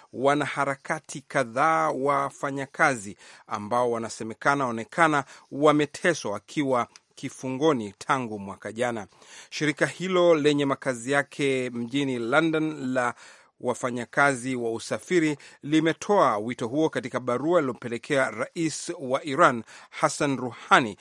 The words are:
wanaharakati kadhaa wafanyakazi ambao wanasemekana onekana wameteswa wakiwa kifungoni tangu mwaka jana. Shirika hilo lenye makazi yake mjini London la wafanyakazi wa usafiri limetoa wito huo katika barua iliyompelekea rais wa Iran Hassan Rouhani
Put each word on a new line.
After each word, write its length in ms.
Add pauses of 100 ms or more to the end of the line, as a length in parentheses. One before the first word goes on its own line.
(140)
wanaharakati 1080
kadhaa 680
wafanyakazi 1300 (300)
ambao 440
wanasemekana 760
onekana 560 (280)
wameteswa 800
wakiwa 560 (280)
kifungoni 840
tangu 420
mwaka 320
jana. 360 (420)
Shirika 360
hilo 500
lenye 300
makazi 460
yake 600
mjini 460
London 760
la 200 (500)
wafanyakazi 920
wa 180
usafiri 640 (260)
limetoa 760
wito 300
huo 220
katika 300
barua 400
iliyompelekea 720
rais 680
wa 240
Iran 400 (260)
Hassan 480
Rouhani 640